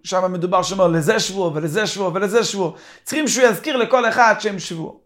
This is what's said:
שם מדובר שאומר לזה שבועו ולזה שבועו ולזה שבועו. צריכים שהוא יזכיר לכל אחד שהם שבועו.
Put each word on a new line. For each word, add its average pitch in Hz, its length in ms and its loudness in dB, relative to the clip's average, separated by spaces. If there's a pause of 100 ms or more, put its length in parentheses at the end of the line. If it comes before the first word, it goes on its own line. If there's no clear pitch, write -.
שם 185 280 0
מדובר 180 300 0
שאומר 185 260 2
לזה 165 320 2
שבועו 180 340 -2
ולזה 160 320 -2
שבועו 185 280 -4
ולזה 202 300 2
שבועו. 175 320 -4 (280)
צריכים 311 240 -4
שהוא 247 160 2
יזכיר 247 320 0
לכל 240 320 2
אחד 226 300 4
שהם 202 200 -4
שבועו. 160 480 -12